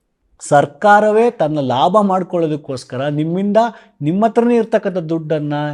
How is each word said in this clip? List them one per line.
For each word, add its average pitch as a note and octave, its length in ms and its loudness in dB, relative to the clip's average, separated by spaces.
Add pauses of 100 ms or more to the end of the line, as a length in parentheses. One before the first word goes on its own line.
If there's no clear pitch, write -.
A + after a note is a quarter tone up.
(480)
ಸರ್ಕಾರವೇ G#3 840 4
ತನ್ನ D3+ 300 -2
ಲಾಭ C#3 400 0
ಮಾಡ್ಕೊಳ್ಳೋದಕ್ಕೋಸ್ಕರ D#3+ 1080 -4
ನಿಮ್ಮಿಂದ, E3+ 500 -2 (460)
ನಿಮ್ಮ F#3 240 0
ಹತ್ರನೇ A#3 300 2
ಇರ್ತಕ್ಕಂಥ G#3 400 -2
ದುಡ್ಡನ್ನ D#3 580 -4 (180)